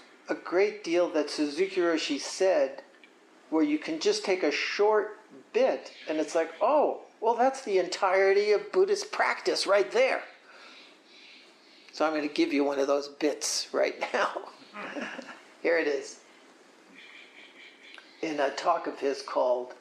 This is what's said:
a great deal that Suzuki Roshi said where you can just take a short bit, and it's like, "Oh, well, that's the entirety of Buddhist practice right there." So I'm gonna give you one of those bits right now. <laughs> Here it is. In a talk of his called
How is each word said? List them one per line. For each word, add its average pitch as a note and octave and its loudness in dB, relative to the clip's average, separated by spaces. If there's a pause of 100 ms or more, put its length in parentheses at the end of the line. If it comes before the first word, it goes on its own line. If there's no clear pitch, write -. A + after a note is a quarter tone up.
(280)
a - -4
great G3+ 0
deal E3+ 2
that D3 0
Suzuki D3+ -2
Roshi D#3+ 0
said D#3 0 (680)
where D#3+ 2
you D3+ 2
can D#3+ -6
just G#3 2
take F#3 0
a D3+ 2
short G#3 0 (320)
bit, A3 0 (160)
and D#3 -2
it's D3+ -4
like, E3 0 (100)
"Oh, G#3 4 (180)
well, A#3 2
that's C4 0
the G3 2
entirety G3 4
of G3+ 0
Buddhist F#3+ 2
practice - -2
right F#3+ 4
there." A#3+ 2 (1700)
So D#3 0
I'm D#3 -2
gonna D3+ -2
give D#3+ 0
you C#3+ 2
one C#3+ -2
of C#3 0
those C#3+ 0
bits - -4
right C#3 -2 (100)
now. - -2 (260)
<laughs> - -14
Here E3 2
it D3+ 0
is. C#3 -4 (2000)
In D3+ -4
a C#3 0
talk E3+ -2
of C#3+ -8
his C#3 -4
called B2 -2